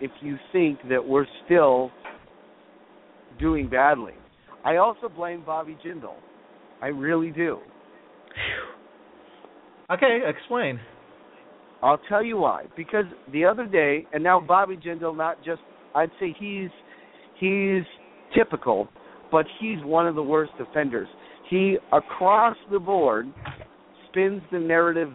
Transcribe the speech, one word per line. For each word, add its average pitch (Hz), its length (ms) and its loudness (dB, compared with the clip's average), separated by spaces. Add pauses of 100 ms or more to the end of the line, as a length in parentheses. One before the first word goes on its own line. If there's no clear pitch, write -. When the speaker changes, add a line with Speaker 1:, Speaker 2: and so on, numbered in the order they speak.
Speaker 1:
if 131 100 -8 (120)
you 143 160 -8 (120)
think 160 280 2 (100)
that 127 180 0
we're 135 200 2 (180)
still 131 460 4 (1500)
doing 151 300 -2
badly. 127 460 2 (500)
I 160 120 0
also 220 340 0
blame 170 340 -10
Bobby 156 400 -8
Jindal. 151 300 -14 (680)
I 127 40 -8
really 156 440 -2
do. 151 280 -4 (2250)
Speaker 2:
Okay, 233 340 2
explain. 151 540 -4 (1040)
Speaker 1:
I'll 143 260 4
tell 208 160 0
you 226 140 -4
why. 107 260 0 (120)
Because 202 280 -2 (260)
the 147 140 0
other 220 220 2
day, 156 460 2
and 151 120 -2
now 180 160 6
Bobby 185 360 2
Jindal, 165 400 -8
not 160 280 -6
just, 160 160 -8 (340)
I'd 160 240 2
say 175 200 -6
he's, 196 320 -8 (680)
he's 190 460 2 (520)
typical, 117 520 2 (420)
but 160 160 4 (140)
he's 220 240 -6
one 160 220 2
of 165 80 -2
the 151 80 -4
worst 151 380 0
offenders. 123 480 -4 (400)
He, 185 280 2 (160)
across 214 640 2 (140)
the 202 80 -2
board, 156 480 0 (800)
spins 190 340 -2 (100)
the 180 60 -4
narrative 165 560 2